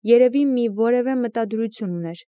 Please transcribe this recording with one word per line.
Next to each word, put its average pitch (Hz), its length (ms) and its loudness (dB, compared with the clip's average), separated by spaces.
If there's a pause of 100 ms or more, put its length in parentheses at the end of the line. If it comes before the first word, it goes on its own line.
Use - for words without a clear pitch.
Երևի 254 500 4
մի 233 240 0
որևէ 240 400 0
մտադրություն 226 800 -6
ուներ։ 170 380 -10